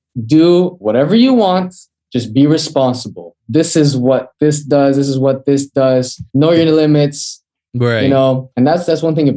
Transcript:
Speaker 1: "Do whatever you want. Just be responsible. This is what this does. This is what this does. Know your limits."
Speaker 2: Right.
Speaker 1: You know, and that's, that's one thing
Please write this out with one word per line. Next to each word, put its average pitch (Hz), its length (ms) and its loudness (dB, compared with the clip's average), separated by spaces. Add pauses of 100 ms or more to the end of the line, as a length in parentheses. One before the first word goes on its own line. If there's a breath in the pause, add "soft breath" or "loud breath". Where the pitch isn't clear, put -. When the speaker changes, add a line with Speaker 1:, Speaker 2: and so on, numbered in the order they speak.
(260)
Speaker 1:
"Do 170 440 4 (100)
whatever 123 360 0
you 254 180 4
want. 185 400 0 (400)
Just 110 200 -6
be 139 140 4
responsible. 120 880 -4 (120)
This 156 280 -2
is 147 220 2
what 131 420 -2
this 147 240 0
does. 139 340 0
This 139 120 -2
is 135 100 -4
what 135 260 -2
this 139 220 0
does. 131 540 -2 (120)
Know 151 180 2
your 165 200 2
limits." 147 720 0 (300)
Speaker 2:
Right. 120 300 -2
Speaker 1:
You 135 60 0
know, 131 480 0
and 123 100 2
that's, 175 180 -2
that's 160 160 -2
one 160 140 -2
thing 151 200 0